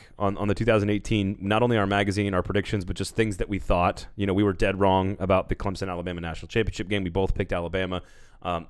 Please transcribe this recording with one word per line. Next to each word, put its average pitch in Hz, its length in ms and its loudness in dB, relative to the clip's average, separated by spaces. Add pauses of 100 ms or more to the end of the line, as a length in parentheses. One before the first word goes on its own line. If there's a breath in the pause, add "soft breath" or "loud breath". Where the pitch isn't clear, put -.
(180)
on, 101 200 0
on 104 100 -2
the 101 80 2
two 113 100 -2
thousand 107 240 4
eighteen, 104 520 0
not 107 200 0
only 120 160 4
our 101 80 4
magazine, 101 480 2
our 90 80 2
predictions, 101 440 -2
but 92 100 -6
just - 200 -6
things 110 220 0
that 92 120 -4
we 98 100 -2
thought. 92 560 0
You 98 100 -2
know, 95 80 2
we 98 100 4
were 101 100 4
dead 98 260 0
wrong 95 400 4
about 95 300 2
the - 60 -2
Clemson-Alabama 90 680 -6
National 82 260 -8
Championship 101 420 -2
game. 101 140 -2
We 92 80 -2
both 95 240 0
picked 98 180 -4
Alabama. 90 480 -4 (400 soft breath)
Um, 87 280 -4